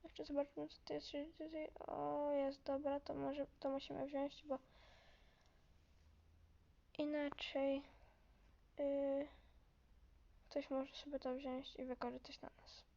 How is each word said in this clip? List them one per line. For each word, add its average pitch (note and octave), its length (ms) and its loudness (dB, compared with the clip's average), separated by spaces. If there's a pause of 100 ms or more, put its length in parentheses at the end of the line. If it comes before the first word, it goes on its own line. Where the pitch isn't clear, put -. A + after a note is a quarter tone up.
Jeszcze D#4+ 200 -8
zobaczmy, C#4+ 440 0
co - 160 -14
tu - 80 -4
jest. D4 160 -2
Czy D4+ 300 -2
tutaj, D#4 360 -4
o, D4 560 2
jest, C#4 320 4
dobra, C#4+ 380 2
to C#4+ 140 -4
może, C#4 320 0 (140)
to C4+ 100 2
musimy C4+ 360 0
wziąć, C#4+ 380 -2
bo C#4 140 -2 (2500)
inaczej, C#4+ 840 2 (1000)
y... C#4 480 4 (1200)
ktoś C#4 200 -2
może C4+ 240 0
sobie C#4+ 240 -6
to B3+ 160 0
wziąć C4+ 420 -4
i B3+ 80 -4
wykorzystać B3+ 560 -4
na - 100 -12 (120)
nas. - 220 -18 (120)